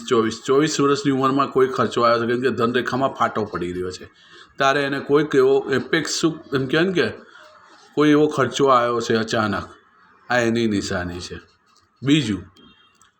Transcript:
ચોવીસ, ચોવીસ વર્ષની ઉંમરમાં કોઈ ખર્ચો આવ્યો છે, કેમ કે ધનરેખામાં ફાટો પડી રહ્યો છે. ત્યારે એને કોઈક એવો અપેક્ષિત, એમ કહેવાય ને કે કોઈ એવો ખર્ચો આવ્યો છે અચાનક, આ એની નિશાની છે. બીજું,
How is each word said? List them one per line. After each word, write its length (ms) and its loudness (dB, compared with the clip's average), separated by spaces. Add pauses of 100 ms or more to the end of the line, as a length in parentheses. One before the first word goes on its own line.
ચોવીસ, 380 0
ચોવીસ 340 2
વર્ષની 320 2
ઉંમરમાં 400 0
કોઈ 160 4
ખર્ચો 340 -2
આવ્યો 180 4
છે, 60 -2
કેમ 160 -2
કે 80 2
ધનરેખામાં 640 -2
ફાટો 300 -2
પડી 280 -6
રહ્યો 180 -8
છે. 160 -16 (500)
ત્યારે 260 0
એને 180 -4
કોઈક 340 0
એવો 200 6 (240)
અપેક્ષિત, 560 -2 (200)
એમ 120 -2
કહેવાય 200 0
ને 60 -2
કે 160 0 (840)
કોઈ 160 4
એવો 160 4
ખર્ચો 400 -2
આવ્યો 340 2
છે 140 -2
અચાનક, 540 -2 (600)
આ 120 0
એની 280 0
નિશાની 520 -4
છે. 160 -14 (680)
બીજું, 400 0 (760)